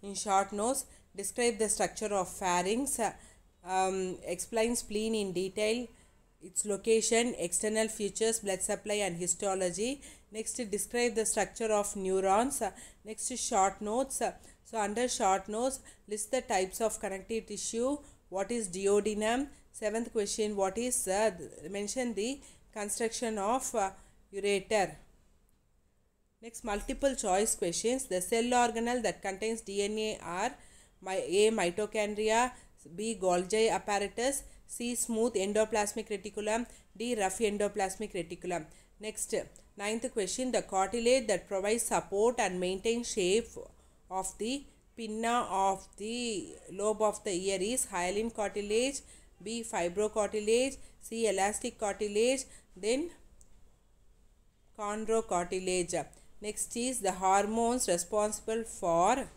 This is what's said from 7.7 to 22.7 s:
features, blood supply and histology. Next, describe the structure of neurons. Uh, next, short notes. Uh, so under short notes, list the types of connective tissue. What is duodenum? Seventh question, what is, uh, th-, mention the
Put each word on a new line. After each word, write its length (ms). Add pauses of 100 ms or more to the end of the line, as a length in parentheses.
features, 540
blood 200
supply 340
and 220
histology. 840 (300)
Next, 260 (120)
describe 460
the 100
structure 480
of 220
neurons. 640
Uh, 80 (340)
next, 320
short 460
notes. 400
Uh, 120 (300)
so 140
under 300
short 420
notes, 300 (280)
list 220
the 120
types 400
of 180
connective 480
tissue. 500 (320)
What 220
is 160
duodenum? 800 (240)
Seventh 400
question, 440
what 220
is, 300
uh, 280
th-, 360
mention 420
the 260 (340)